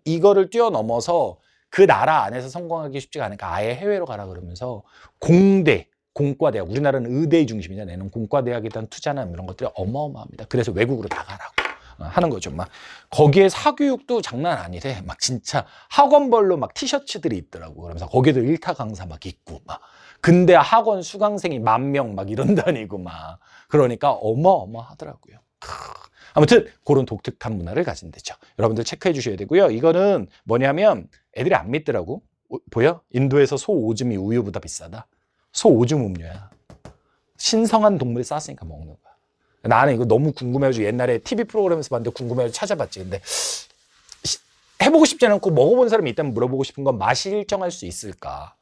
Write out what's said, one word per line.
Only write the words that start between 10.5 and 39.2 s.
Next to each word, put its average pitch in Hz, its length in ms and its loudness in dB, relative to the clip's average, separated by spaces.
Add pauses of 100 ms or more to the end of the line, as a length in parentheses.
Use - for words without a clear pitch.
외국으로 110 360 -2
다 - 160 -10
가라고, - 280 -16 (460)
어, - 60 -14
하는 160 260 0
거죠. 95 200 -8
막 82 180 -10 (420)
거기에 156 380 6
사교육도 262 760 -2
장난 170 360 -4
아니래. 92 480 -10
막 - 140 -12
진짜 - 460 -4 (240)
학원별로 254 640 4
막 - 180 -6
티셔츠들이 202 640 -4
있더라고. 82 460 -16
그러면서 85 260 -10
거기도 127 320 4
일타 160 340 -2
강사 104 320 -10
막 78 180 -16
있고, - 400 -16
막 - 160 -16 (400)
근대 180 340 6
학원 208 480 4
수강생이 190 580 -4
만 120 320 2
명 120 240 -2
막 98 120 -8
이런다니고 113 720 0
막. 82 400 -14 (300)
그러니까 135 420 2
어마어마하더라고요. 117 1300 -2 (240)
크. - 100 -18 (600)
아무튼 151 340 6 (180)
그런 135 220 2
독특한 110 500 -10
문화를 95 280 -4
가진 90 260 -10
데죠. - 240 -16 (240)
여러분들 110 260 0
체크해 175 280 -2
주셔야 117 240 -4
되고요. 147 340 2
이거는 165 580 2 (160)
뭐냐면 135 640 2 (280)
애들이 - 180 0
안 101 160 -2
믿더라고. 135 520 -4 (260)
오, - 100 -10 (120)
보여? 156 400 0
인도에서 135 460 2
소 - 160 -4
오줌이 113 440 -2
우유보다 101 440 -4
비싸다. 87 460 -16 (460)
소 - 180 2
오줌 123 300 4
음료야. 95 500 -8 (840)
신성한 214 600 2
동물이 123 260 -4
쌌으니까 147 400 -10
먹는 78 220 -16
거야. - 240 -20 (520)